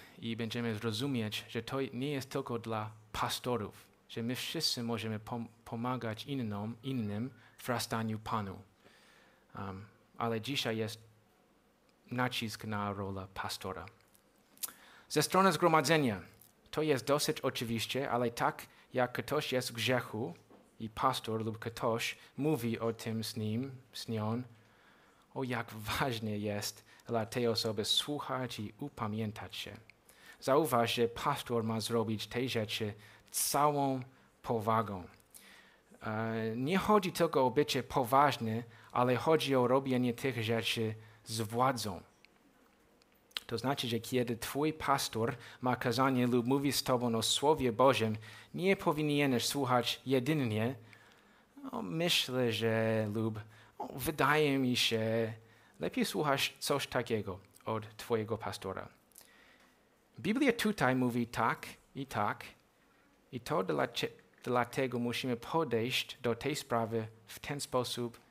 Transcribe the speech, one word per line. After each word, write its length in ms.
i 180
będziemy 420
rozumieć, 680
że 140
to 180
nie 300
jest 200
tylko 280
dla 320
pastorów, 760
że 140
my 140
wszyscy 460
możemy 360
pom-, 300
pomagać 600
innom, 560
innym 480
w 100
rastaniu 500
Panu. 400
Um, 260
ale 220
dzisiaj 360
jest 240
nacisk 540
na 280
rolę 420
pastora. 520
Ze 140
strony 300
zgromadzenia 680
to 120
jest 220
dosyć 360
oczywiście, 680
ale 200
tak 360
jak 180
ktoś 400
jest 180
w 20
grzechu 640
i 80
pastor 560
lub 140
ktoś 580
mówi 420
o 140
tym 320
z 120
nim, 340
z 160
nią, 340
o 100
jak 280
ważne 640
jest 460
dla 200
tej 220
osoby 360
słuchać 760
i 200
upamiętać 760
się. 200
Zauważ, 540
że 140
pastor 560
ma 160
zrobić 460
tej 220
rzeczy 460
całą 720
powagą. 640
E, 540
nie 220
chodzi 340
tylko 340
o 40
bycie 320
poważny, 840
ale 240
chodzi 400
o 100
robienie 480
tych 280
rzeczy 520
z 160
władzą. 600
To 120
znaczy, 300
że 120
kiedy 360
twój 360
pastor 640
ma 160
kazanie 500
lub 200
mówi 260
z 100
tobą 320
o 80
Słowie 500
Bożym, 440
nie 220
powinieneś 680
słuchać 600
jedynie, 680
„No, 200
myślę, 720
że” 640
lub 260
„O, 180
wydaje 640
mi 180
się”. 560
Lepiej 240
słuchasz 540
coś 280
takiego 520
od 320
twojego 420
pastora. 500
Biblia 320
tutaj 440
mówi 300
tak 400
i 120
tak 380
i 80
to 220
dlacie-, 460
dlatego 560
musimy 380
podejść 840
do 120
tej 220
sprawy 520
w 120
ten 220
sposób 600